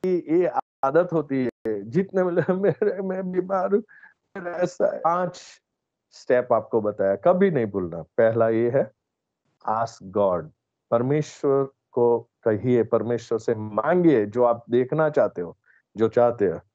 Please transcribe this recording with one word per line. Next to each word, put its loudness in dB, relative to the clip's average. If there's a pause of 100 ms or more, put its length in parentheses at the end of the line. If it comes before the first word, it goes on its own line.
ये, 0
ये 0 (320)
आदत 2
होती -2 (180)
है, -4
जितने -2
मिले, 0
<laughs> -
"मेरे, -2
मैं -6
बीमार -2
हूँ, 0 (540)
मेरा -10
ऐसा -2
है।" -10
पांच -4 (500)
step 0
आपको 0
बताया, 0
कभी 2
नहीं 0
भूलना। -6
पहला 2
ये 0
है, -2 (760)
ask -6 (140)
God, 0 (420)
परमेश्वर 0 (240)
को 2
कहिए, 0
परमेश्वर -2
से -2
मांगिए 2
जो 0
आप 0
देखना 0
चाहते 0
हो, -10 (400)
जो 2
चाहते 2
हो। -2 (160)